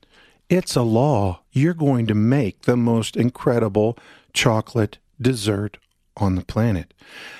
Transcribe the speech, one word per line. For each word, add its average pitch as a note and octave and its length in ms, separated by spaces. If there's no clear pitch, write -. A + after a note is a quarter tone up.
it's F3+ 260
a C3 60
law. A2+ 580
You're D3 220
going C#3 360
to A2 60
make A2 480
the B2 140
most A#2 400
incredible A2+ 800
chocolate A2 640
dessert G#2+ 600
on F#2+ 200
the F2+ 80
planet. A2 500